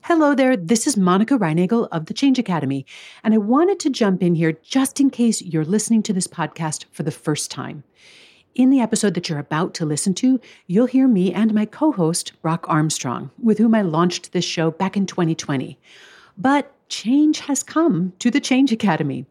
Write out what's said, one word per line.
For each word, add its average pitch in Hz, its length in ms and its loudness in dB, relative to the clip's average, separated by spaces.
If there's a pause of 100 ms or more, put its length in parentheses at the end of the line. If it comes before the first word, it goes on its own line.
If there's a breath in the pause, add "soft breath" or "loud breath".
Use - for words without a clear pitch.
(140)
Hello 294 220 4
there, 262 220 2
this 214 300 0
is 262 100 0
Monica 190 400 4
Reinagel 180 560 0
of 160 140 -6
The - 60 -10
Change 269 240 2
Academy, 139 480 -4 (380 loud breath)
and 220 100 2
I 220 40 4
wanted 302 420 2
to 311 100 -2
jump 196 320 0
in 175 140 2
here 160 160 0
just - 480 -4
in 277 100 4
case 233 320 0
you're 156 220 -4
listening 214 400 0
to - 80 -4
this 190 160 -2
podcast 156 640 -6
for - 120 -8
the 147 80 -4
first - 380 -6
time. 135 360 -12 (680 soft breath)
In 262 180 4
the 269 100 4
episode 214 320 0
that 175 160 -6
you're 147 100 -4
about 156 360 -4
to 165 100 -4
listen 151 300 -2
to, 254 260 0 (260 loud breath)
you'll 220 200 2
hear 262 200 2
me 190 260 2
and 214 200 0
my 214 120 0
co-host, 185 760 -2
Brock 165 260 -4
Armstrong, 151 640 -2 (100)
with 214 160 2
whom 226 160 4
I 220 100 2
launched 175 500 -2
this 175 100 -2
show 165 280 -2
back 190 260 -4
in 196 80 0
twenty 165 280 -2
twenty. 143 460 -6 (580 loud breath)
But 269 320 0 (200)
change 294 500 0
has - 240 -4
come 190 560 0
to 339 100 0
The 285 120 -2
Change 254 320 2
Academy. 151 580 -2